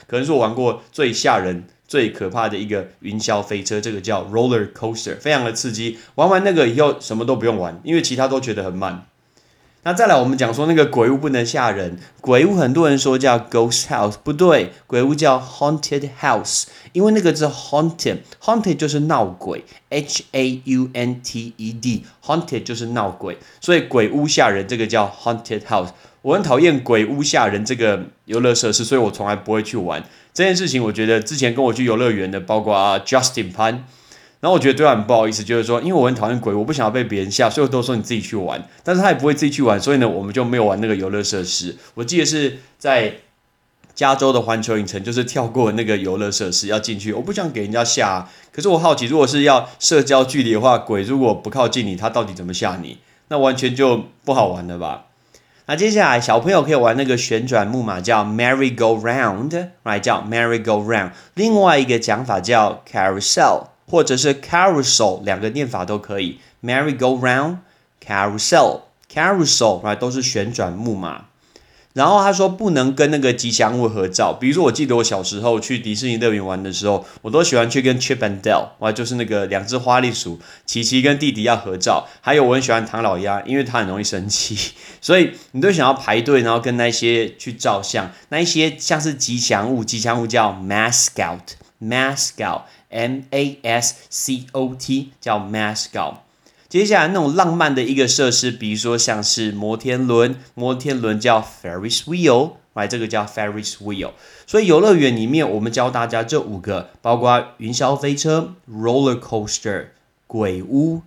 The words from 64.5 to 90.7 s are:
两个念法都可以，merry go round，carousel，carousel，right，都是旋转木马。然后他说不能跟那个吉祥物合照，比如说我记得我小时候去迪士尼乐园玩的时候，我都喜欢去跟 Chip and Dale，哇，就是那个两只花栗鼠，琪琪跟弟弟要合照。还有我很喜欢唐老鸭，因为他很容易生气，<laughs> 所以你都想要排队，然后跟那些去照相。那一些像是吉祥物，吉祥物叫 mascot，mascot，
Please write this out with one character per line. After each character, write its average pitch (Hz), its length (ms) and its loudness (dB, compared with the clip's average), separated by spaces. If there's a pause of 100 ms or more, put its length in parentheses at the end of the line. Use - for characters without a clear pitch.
两 98 160 -2
个 110 100 -4
念 139 160 -4
法 101 180 -6
都 104 140 -4
可 101 220 -8
以， 80 180 -6 (240)
merry 131 340 -2
go 127 240 2
round，carousel，carousel，right， 123 2750 0
都 123 140 -4
是 131 120 -4
旋 110 300 -4
转 92 200 -4
木 110 220 -4
马。 85 300 -10 (680)
然 139 160 2
后 202 140 6
他 202 100 4
说 190 160 2
不 190 220 -2
能 135 240 2
跟 147 160 2
那 151 80 0
个 131 140 2
吉 117 180 -4
祥 113 260 2
物 120 120 2
合 101 180 -2
照， 92 260 0
比 123 140 -4
如 143 80 2
说 180 80 2
我 135 80 4
记 139 160 -2
得 123 80 2
我 117 80 4
小 98 220 -2
时 101 160 -8
候 117 180 2
去 123 180 -6
迪 107 160 -6
士 113 140 -6
尼 117 100 -2
乐 113 160 0
园 101 140 -2
玩 95 160 -6
的 95 100 -8
时 98 140 -4
候， 101 180 0 (180)
我 110 60 -10
都 143 140 4
喜 - 140 2
欢 117 120 2
去 131 140 -2
跟 127 180 2
Chip 127 180 -2
and 101 220 -4
Dale， 98 280 0 (100)
哇， 110 140 -2
就 117 120 -4
是 120 120 -6
那 120 80 -2
个 101 220 -2
两 95 200 -4
只 123 100 -4
花 123 220 2
栗 123 160 0
鼠， 85 240 -10 (260)
琪 113 200 -4
琪 127 180 2
跟 143 160 2
弟 143 140 0
弟 107 100 -4
要 117 140 2
合 98 200 -6
照。 92 300 0 (140)
还 143 160 2
有 139 80 6
我 123 100 4
很 131 80 0
喜 127 80 -2
欢 113 160 2
唐 110 160 -6
老 98 160 0
鸭， 101 240 -4
因 131 140 -4
为 139 80 0
他 120 160 -4
很 95 80 -2
容 95 120 -4
易 104 40 -4
生 101 240 -6
气， - 280 -4 (220)
<laughs> - 240 -20
所 180 160 4
以 175 140 2 (180)
你 131 100 -6
都 190 120 4
想 156 120 2
要 131 80 6
排 110 280 0
队， 127 220 4
然 117 100 0
后 117 80 0
跟 120 160 -2
那 120 120 2
些 117 460 0
去 - 180 -14
照 104 300 -2
相。 95 300 -6 (160)
那 151 100 -4
一 175 60 2
些 156 340 0
像 156 220 -2
是 151 120 -4
吉 123 240 -4
祥 113 320 0
物， 123 160 -2
吉 113 140 -6
祥 120 240 -2
物 113 60 -4
叫 110 240 2
mascot，mascot， 107 2000 -2 (280)